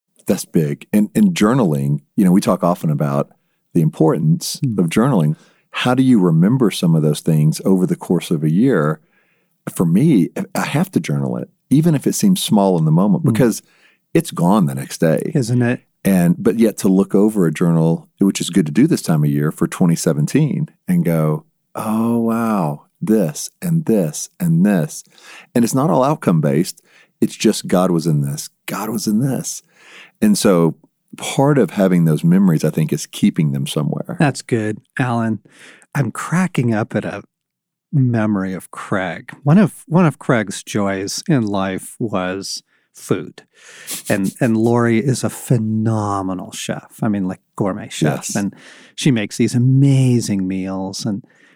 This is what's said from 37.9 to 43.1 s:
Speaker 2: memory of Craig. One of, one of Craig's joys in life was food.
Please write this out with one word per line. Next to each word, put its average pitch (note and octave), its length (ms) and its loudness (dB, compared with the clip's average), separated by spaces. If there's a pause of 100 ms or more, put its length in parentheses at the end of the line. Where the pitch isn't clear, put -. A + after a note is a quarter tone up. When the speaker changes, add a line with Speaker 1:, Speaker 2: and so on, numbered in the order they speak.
Speaker 2:
memory G#2+ 640 0
of - 180 -14
Craig. F#2 600 -6 (120)
One D3 140 4
of, G3 300 2
one F3 180 2
of - 140 0
Craig's G#2+ 440 -2
joys G2 640 -4
in C3 180 2
life G2 540 -4
was F#2+ 640 -6 (300)
food. - 520 -8 (640)